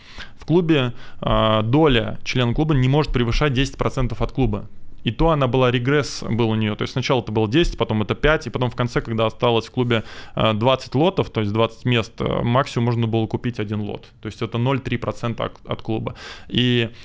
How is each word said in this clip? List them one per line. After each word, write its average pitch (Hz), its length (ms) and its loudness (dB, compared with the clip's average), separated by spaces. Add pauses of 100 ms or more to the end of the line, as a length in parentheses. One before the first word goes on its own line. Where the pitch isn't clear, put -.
(400)
в - 60 -14
клубе, 156 480 2 (280)
э, 110 420 4
доля 117 600 2
члена 123 300 0
клуба 156 220 2
не 127 120 4
может 143 240 2
превышать 123 420 2
десять 131 240 0
процентов 120 440 -2
от 117 100 -2
клуба. 107 380 0 (380)
И 117 40 0
то 156 180 2
она 143 180 2
была, 127 240 4
регресс 127 580 0
был 113 200 2
у 110 60 2
неё. 107 200 0
То - 80 -6
есть 110 80 -6
сначала 127 300 0
это 107 100 -6
было 110 160 2
десять, 160 300 2
потом 107 240 0
это 107 120 -2
пять, 151 340 0
и - 20 -6
потом 117 200 -2
в 110 60 -10
конце, 123 240 0
когда 113 260 -2
осталось 113 420 0
в - 40 -16
клубе, 120 320 0 (320)
э, 110 180 2
двадцать 123 420 0
лотов, 175 340 2
то - 100 -4
есть 104 140 -2
двадцать 113 320 0
мест, 120 340 0
э, - 240 -2
максимум 120 440 0
можно 117 200 0
было 110 180 0
купить - 360 -4
один 107 180 -4
лот. 104 280 -8 (140)
То - 60 -12
есть - 140 -8
это 117 160 -4
ноль 131 240 0
три 123 160 -4
процента 110 480 -4
от, 107 80 -8 (120)
от - 160 -6
клуба. 113 340 -4 (340)
И 120 400 2 (160)